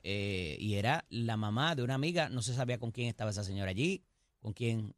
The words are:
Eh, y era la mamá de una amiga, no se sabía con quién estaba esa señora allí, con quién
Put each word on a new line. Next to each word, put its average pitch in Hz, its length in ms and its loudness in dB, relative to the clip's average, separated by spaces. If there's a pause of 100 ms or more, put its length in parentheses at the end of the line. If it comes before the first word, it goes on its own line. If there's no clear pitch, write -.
Eh, 95 560 0
y 104 160 2
era 120 340 2
la 113 280 0
mamá 113 380 2
de 123 80 0
una 131 120 0
amiga, 156 340 2
no 123 120 -2
se 123 120 -2
sabía 123 240 0
con 113 140 -4
quién 120 160 -2
estaba 110 240 -2
esa 104 120 -2
señora 98 280 -2
allí, 160 320 0 (360)
con 110 140 -6
quién 110 440 0